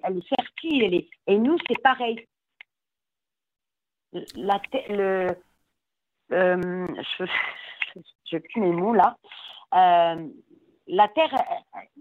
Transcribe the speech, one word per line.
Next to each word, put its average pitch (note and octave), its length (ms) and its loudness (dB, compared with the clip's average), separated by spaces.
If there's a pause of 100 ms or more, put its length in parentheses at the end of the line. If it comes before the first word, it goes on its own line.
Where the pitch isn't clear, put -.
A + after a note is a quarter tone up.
elle F#3 140 -4
est - 180 -4
fertile, D4 480 -2
elle F#3 120 0
est, E3+ 120 -2 (200)
et G3+ 100 4
nous, C4+ 200 2 (100)
c'est A#3+ 140 -2
pareil. A#3+ 460 0 (2000)
La G3 240 -2
Te-, - 300 -8
le, F#3+ 460 -2 (960)
euh, F3+ 540 0 (300)
je, F#3 60 -6 (720)
<laughs> F3 60 -20 (240)
j'ai D#3+ 140 -6
plus - 220 -6
mes F3+ 100 2
mots F3 220 0
là. G#3+ 220 4 (600)
Euh, E3+ 520 4 (600)
la G#3 220 4
terre, D#4 240 0
euh, - 460 -4 (220)